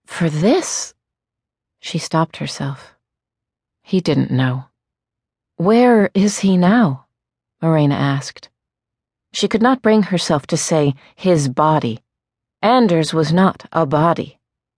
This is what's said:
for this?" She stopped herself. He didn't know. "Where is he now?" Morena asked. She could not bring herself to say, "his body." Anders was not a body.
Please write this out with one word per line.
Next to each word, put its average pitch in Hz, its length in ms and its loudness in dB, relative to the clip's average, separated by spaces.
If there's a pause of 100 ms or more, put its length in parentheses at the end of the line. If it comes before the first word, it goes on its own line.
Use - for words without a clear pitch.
for - 240 -4
this?" 190 640 -2 (880)
She - 180 -8
stopped 160 380 -4
herself. 139 580 -12 (880)
He 185 220 -4
didn't 135 280 -2
know. 131 360 -4 (880)
"Where 226 560 2
is 202 280 -2
he 190 180 2
now?" 180 480 2 (560)
Morena 151 320 2
asked. - 560 -6 (840)
She - 160 -4
could 214 140 0
not 254 180 2
bring 220 220 2
herself 170 460 -2
to 160 100 -2
say, 147 360 0 (220)
"his 160 320 0
body." 135 540 0 (580)
Anders 196 540 2
was 160 180 0
not 185 400 0
a 160 140 0
body. 156 520 -2 (400)